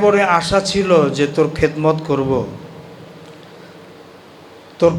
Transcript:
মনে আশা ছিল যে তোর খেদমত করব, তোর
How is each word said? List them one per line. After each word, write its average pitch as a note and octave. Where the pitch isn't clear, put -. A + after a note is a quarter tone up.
মনে G3+
আশা F#3+
ছিল F#3+
যে C#3+
তোর D#3
খেদমত D#3
করব, C3+
তোর E3+